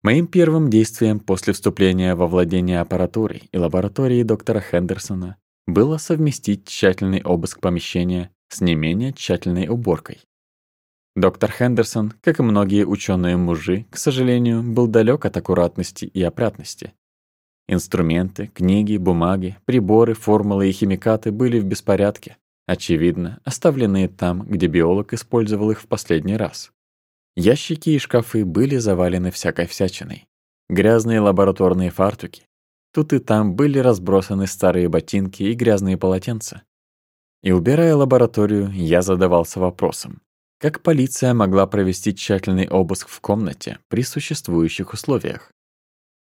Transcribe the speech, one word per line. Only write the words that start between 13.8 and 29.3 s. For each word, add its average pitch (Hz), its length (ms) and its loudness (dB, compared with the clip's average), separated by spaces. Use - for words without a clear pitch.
к - 80 -16
сожалению, 123 640 0
был 120 260 0
далёк 113 380 2
от - 100 -4
аккуратности 87 720 -2
и - 160 -6
опрятности. - 720 -4
Инструменты, 90 840 -2
книги, 104 440 0
бумаги, 92 680 -2
приборы, 117 480 4
формулы 101 560 2
и - 20 2
химикаты 104 600 -2
были 120 280 0
в 104 60 -2
беспорядке, 101 720 -2
очевидно, 87 760 -2
оставленные 120 640 0
там, 90 360 -4
где 92 240 -2
биолог 87 460 0
использовал 107 580 -2
их 107 100 -4
в - 60 -20
последний 87 500 -2
раз. - 340 -8
Ящики 139 540 0
и 151 80 4
шкафы 113 480 0
были 117 320 0
завалены 90 540 0